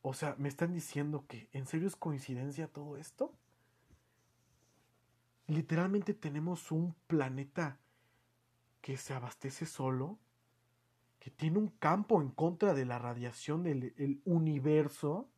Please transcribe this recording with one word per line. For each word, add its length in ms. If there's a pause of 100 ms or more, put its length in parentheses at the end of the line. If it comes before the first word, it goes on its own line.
O 120
sea, 240
¿me 100
están 240
diciendo 560
que 240
en 140
serio 200
es 80
coincidencia 760
todo 280
esto? 380 (2000)
Literalmente 680
tenemos 580
un 220 (120)
planeta 720 (1000)
que 160
se 160
abastece 540
solo, 520 (1000)
que 120
tiene 280
un 100
campo 540
en 80
contra 420
de 140
la 120
radiación 640
del, 360
el 260
universo 1120